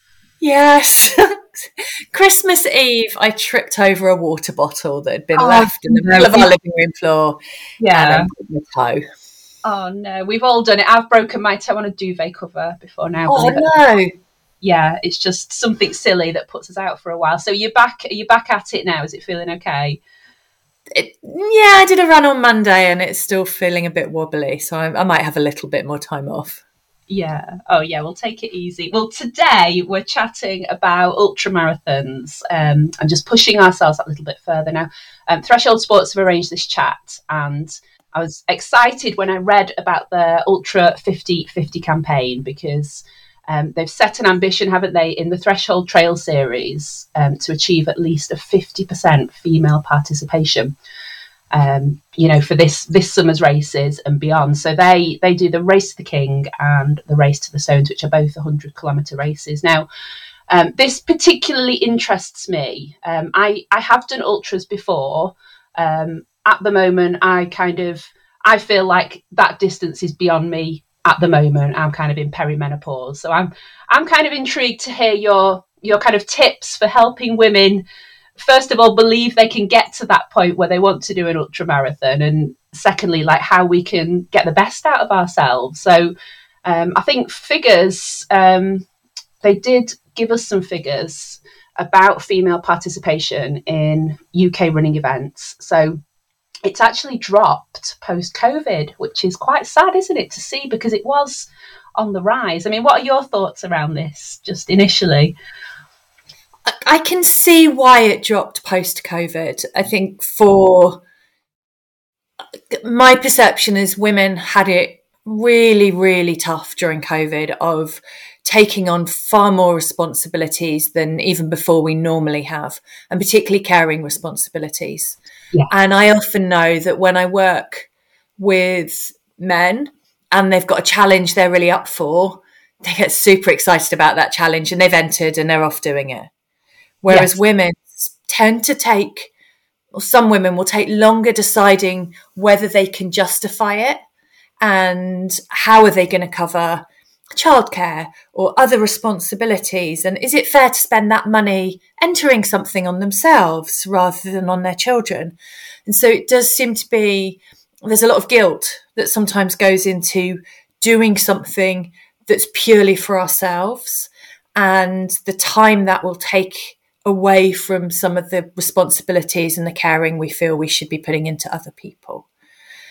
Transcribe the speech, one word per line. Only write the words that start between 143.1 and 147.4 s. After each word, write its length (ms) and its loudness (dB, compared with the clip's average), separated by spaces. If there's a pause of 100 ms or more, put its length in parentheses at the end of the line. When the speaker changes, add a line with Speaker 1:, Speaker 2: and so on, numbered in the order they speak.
Speaker 1:
justify 640 -4
it 240 -4 (640)
and 760 -2 (120)
how 340 6
are 60 6
they 160 2
gonna 220 -4
cover 580 -4 (500)
childcare 720 0 (240)